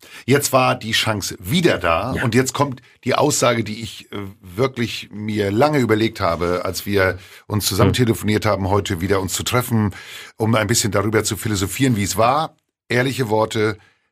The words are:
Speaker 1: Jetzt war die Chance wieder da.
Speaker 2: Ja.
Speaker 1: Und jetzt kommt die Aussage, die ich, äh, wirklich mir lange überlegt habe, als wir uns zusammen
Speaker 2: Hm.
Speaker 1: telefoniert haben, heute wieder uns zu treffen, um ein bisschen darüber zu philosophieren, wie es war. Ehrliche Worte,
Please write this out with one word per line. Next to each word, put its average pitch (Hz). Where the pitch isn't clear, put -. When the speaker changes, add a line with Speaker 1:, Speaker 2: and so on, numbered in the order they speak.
Speaker 1:
Jetzt 143
war 127
die 107
Chance 107
wieder 127
da. 90
Speaker 2:
Ja. -
Speaker 1:
Und 117
jetzt 131
kommt 139
die 123
Aussage, 123
die 107
ich, -
äh, 104
wirklich 117
mir 104
lange 143
überlegt 110
habe, 87
als 92
wir 95
uns 104
zusammen 98
Speaker 2:
Hm. 85
Speaker 1:
telefoniert 104
haben, 95
heute 98
wieder 98
uns 95
zu -
treffen, 113
um 110
ein 107
bisschen 107
darüber 107
zu 104
philosophieren, 107
wie 101
es 90
war. 135
Ehrliche 120
Worte, 107